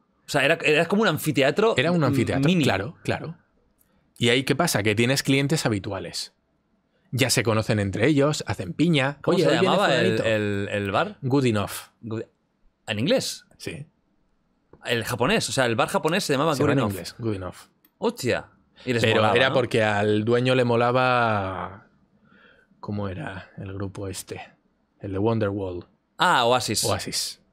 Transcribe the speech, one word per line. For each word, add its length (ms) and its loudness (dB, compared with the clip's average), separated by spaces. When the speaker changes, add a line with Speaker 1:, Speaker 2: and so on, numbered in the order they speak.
Speaker 1:
O 60 -14
sea, 140 2
era, 180 2
era 220 4
como 180 0
un 40 2
anfiteatro 720 2
Speaker 2:
Era 140 2
un 120 2
anfiteatro, 440 0
Speaker 1:
mini. 160 2
Speaker 2:
claro, 400 -2
claro. 340 -6
¿Y 120 2
ahí 140 2
qué 120 0
pasa? 280 0
Que 120 2
tienes 280 2
clientes 420 2
habituales. 680 -4
Ya 180 0
se 120 2
conocen 380 2
entre 280 0
ellos, 380 2
hacen 280 -6
piña. 480 2
Speaker 1:
¿Cómo 140 2
Speaker 2:
"Oye, 100 2
Speaker 1:
se 40 4
Speaker 2:
hoy 100 2
viene 60 4
Speaker 1:
llamaba 200 2
el, 220 2
Speaker 2:
fulanito". 80 -2
Speaker 1:
el, 460 0
el 200 -2
bar? 300 -2
Speaker 2:
Good 240 2
Enough. 260 0
Speaker 1:
Good-, 240 -8
¿en 140 -6
inglés? 460 -2
Speaker 2:
Sí. 300 -14
Speaker 1:
El 180 -2
japonés, 460 -2
o 20 -6
sea, 140 0
el 100 0
bar 120 0
japonés 380 -2
se 80 0
llamaba 200 0
Speaker 2:
Se 80 -4
llama 60 2
Speaker 1:
Good 60 2
Speaker 2:
en 60 2
Speaker 1:
Enough. 120 0
Speaker 2:
inglés, 260 -10
Good 180 -4
Enough. 200 -10
Speaker 1:
Hostia. 520 -2
Y 80 -2
les 100 2
Speaker 2:
Pero 120 4
Speaker 1:
molaba, 200 4
Speaker 2:
era 140 4
Speaker 1:
¿no? 60 -2
Speaker 2:
porque 280 2
al 400 2
dueño 320 2
le 80 4
molaba. 1200 0
¿Cómo 300 -6
era 480 -12
el 160 -12
grupo 340 -10
este? 340 -12
El 120 -8
de 40 -4
Wonderwall. 720 -2
Speaker 1:
Ah, 280 4
Oasis. 400 0
Speaker 2:
Oasis. 560 -4